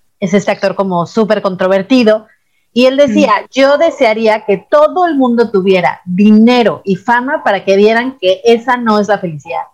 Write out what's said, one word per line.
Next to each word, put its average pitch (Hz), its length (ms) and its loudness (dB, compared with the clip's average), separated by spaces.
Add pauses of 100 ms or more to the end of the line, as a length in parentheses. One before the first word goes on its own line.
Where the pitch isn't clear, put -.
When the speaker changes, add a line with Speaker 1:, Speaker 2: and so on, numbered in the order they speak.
(200)
Speaker 1:
es 190 140 -4
este 202 180 -2
actor 190 220 -4
como 185 320 -4
súper 214 380 -2
controvertido. 202 840 0 (500)
Y 247 120 2
él 269 100 0
decía, 254 340 2 (120)
Speaker 2:
Mm. - 80 -20
Speaker 1:
"Yo 269 260 2
desearía 220 680 0
que 196 120 -2
todo 302 480 0
el 330 100 -2
mundo 240 360 0
tuviera 185 540 -2
dinero 214 800 2
y 196 120 -4
fama 247 480 -4
para 202 200 -2
que 190 120 0
vieran 226 440 0
que 185 240 0
esa 233 340 0
no 226 220 -2
es 202 80 -2
la 202 120 -2
felicidad", 165 400 -10 (140)